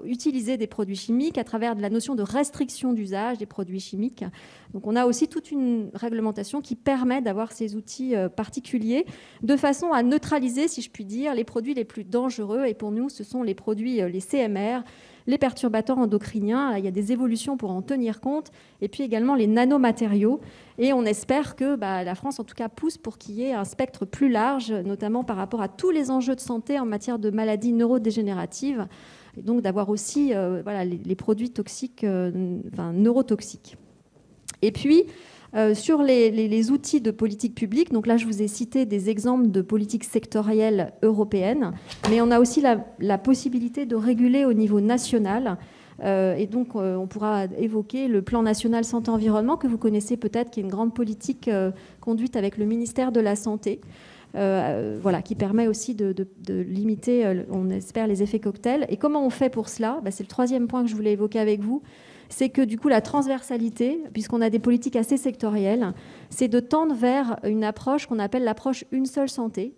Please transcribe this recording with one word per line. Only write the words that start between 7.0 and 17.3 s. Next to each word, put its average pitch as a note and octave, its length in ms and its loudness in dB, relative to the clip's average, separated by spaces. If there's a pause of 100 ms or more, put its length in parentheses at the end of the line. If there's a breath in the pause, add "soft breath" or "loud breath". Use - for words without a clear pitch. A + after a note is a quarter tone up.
d'avoir A3 300 -4
ces G#3+ 240 -6
outils, B3 400 -6
euh, F#3 120 0
particuliers, A#3 800 -2 (380 loud breath)
de B3+ 120 2
façon D4 360 0
à C4 100 2
neutraliser, C4+ 640 0
si B3+ 140 -6
je - 80 -12
puis G#3+ 160 -14
dire, B3 300 -4
les A#3 80 0
produits A#3+ 320 -4
les A#3 100 -4
plus A3 180 -12
dangereux. A#3 640 -2
Et A3 80 0
pour G#3+ 160 -8
nous, A3+ 180 -2
ce A#3+ 160 -10
sont B3+ 200 -6
les G3 100 -2
produits, A3 480 -2
euh, F3+ 80 0
les F3+ 100 -6
C C#4+ 180 -4
M G#3+ 200 0
R, A#3 260 -2 (420 loud breath)
les C4+ 120 0
perturbateurs B3+ 600 0
endocriniens. A3 800 0
Il G3 60 -4
y G3 40 -2
a F#3 40 -4
des G3+ 220 -2
évolutions A#3+ 420 -2